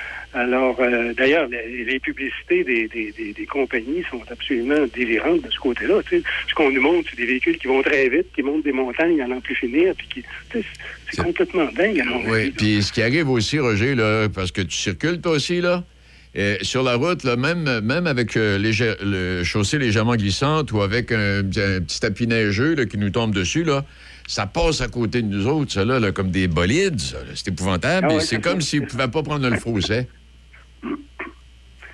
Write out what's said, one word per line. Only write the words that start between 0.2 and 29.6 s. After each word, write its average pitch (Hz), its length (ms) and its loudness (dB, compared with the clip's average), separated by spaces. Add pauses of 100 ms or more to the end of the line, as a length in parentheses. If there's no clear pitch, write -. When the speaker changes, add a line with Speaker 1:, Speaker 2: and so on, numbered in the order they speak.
Speaker 1:
Alors, 123 460 2
euh, 120 320 2
d'ailleurs, 135 360 4
les, 120 360 -8
les 131 160 -2
publicités 143 640 -2
des, 113 240 0
des, 110 240 -6
des, 107 220 -8
des 107 120 -10
compagnies 131 640 -2
sont 120 200 -8
absolument 135 640 0
délirantes 123 480 0
de 226 80 -10
ce - 80 -4
côté-là. 370 500 0
Tu 175 100 2
sais, - 40 0 (260)
ce - 60 -2
qu'on 143 160 4
nous 135 100 2
montre, 160 300 2
c'est - 60 -14
des 120 100 -4
véhicules 131 320 0
qui - 80 -10
vont 135 160 4
très 135 260 2
vite, 165 260 0
qui 147 80 -2
montent 143 220 -2
des 143 80 0
montagnes 147 480 2
à 123 60 -4
n'en 127 160 -4
plus 131 140 -6
finir, 160 380 2
puis - 120 -14
qui, - 160 -12
tu - 60 -20 (320)
sais, 202 40 -4
c'est, - 0 - (460)
c'est - 60 -8
Speaker 2:
C'est 170 60 0
Speaker 1:
complètement 170 440 0 (100)
dingue, 190 240 2
à 127 40 0
mon 123 200 -2
Speaker 2:
Oui, 113 140 0
Speaker 1:
avis, 104 80 0
là. 92 100 -4
Speaker 2:
puis 104 260 2
ce 95 100 -2
qui 110 100 0
arrive 135 260 2
aussi, 127 300 2
Roger, 123 360 2
là, 107 400 2
parce 92 180 -4
que 98 100 -2
tu 82 120 -6
circules, 151 460 -2
toi 170 120 0
aussi, 175 280 0
là, 175 240 2 (540)
euh, 101 240 2
sur 127 200 0
la 127 140 2
route, 160 280 0
là, 120 120 2
même, 143 440 0
même 151 260 0
avec, 123 320 0
euh, 104 180 4
léger-, 107 460 2
le 92 420 -2
chaussée 104 320 0
légèrement 117 400 2
glissante 127 560 0
ou 107 80 2
avec 107 320 0
un, 101 280 2
un - 20 0 (400)
petit - 180 -6
tapis 113 260 0
neigeux, 113 480 2
là, 131 120 0
qui 98 100 -6
nous 101 140 0
tombe 110 240 0
dessus, 101 300 0
là, 143 200 2 (420)
ça 98 200 -4
passe 160 340 0
à 123 80 -2
côté 120 320 0
de 110 60 0
nous 101 200 0
autres, 147 260 0
ça, 98 120 2
là, 127 160 2
là, 104 100 2
comme 92 200 0
des 92 180 2
bolides, 110 520 2
ça, 67 180 -6
là. - 160 -12
C'est - 140 -8
épouvantable, 98 600 0
Speaker 1:
Ah 160 40 4
Speaker 2:
et - 20 4
Speaker 1:
ouais, 156 60 4
Speaker 2:
c'est 127 160 0
Speaker 1:
c'est 107 40 -2
Speaker 2:
comme 175 220 0
Speaker 1:
ça. 143 80 -2
Speaker 2:
s'ils 143 160 0
pouvaient 127 220 -2
pas 151 140 0
prendre 143 240 0
le 110 120 2
fossé. 113 480 0 (1900)